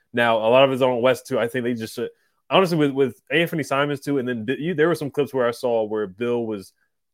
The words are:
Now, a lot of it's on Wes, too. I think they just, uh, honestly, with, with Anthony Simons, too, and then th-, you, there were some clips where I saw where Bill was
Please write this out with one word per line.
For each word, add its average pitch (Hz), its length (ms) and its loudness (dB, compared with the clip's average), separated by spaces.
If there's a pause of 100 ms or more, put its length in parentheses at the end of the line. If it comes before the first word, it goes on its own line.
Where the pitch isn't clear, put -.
(140)
Now, 117 240 2
a 110 120 0
lot 131 140 8
of 135 80 -2
it's 131 100 -2
on 127 200 2
Wes, 123 200 2
too. 127 160 -4
I 113 100 0
think 123 160 -4
they 123 100 -2
just, 113 260 -8
uh, 117 80 -6 (420)
honestly, 175 280 4
with, 147 140 2
with 131 380 0
Anthony 160 340 0
Simons, 143 360 -2
too, 143 180 -4
and 123 100 -2
then 117 180 -6
th-, 127 140 -4
you, 170 140 -4
there 151 140 4
were 170 80 2
some 143 160 -6
clips 139 220 -2
where 127 140 2
I 120 40 0
saw 117 320 -2
where 107 240 -4
Bill 120 380 -4
was 104 280 -8 (400)